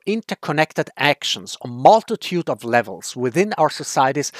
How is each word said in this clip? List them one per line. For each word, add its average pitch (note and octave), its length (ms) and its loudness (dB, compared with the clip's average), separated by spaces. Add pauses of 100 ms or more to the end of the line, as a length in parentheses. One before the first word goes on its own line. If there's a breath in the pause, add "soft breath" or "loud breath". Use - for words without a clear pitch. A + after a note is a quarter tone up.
interconnected D#3+ 880 -2
actions - 680 -2
on B2+ 100 -10
multitude F3 800 2
of B2+ 140 -6
levels A#2 520 -2
within E3 380 -2
our D#3 160 2
societies C#3 720 -2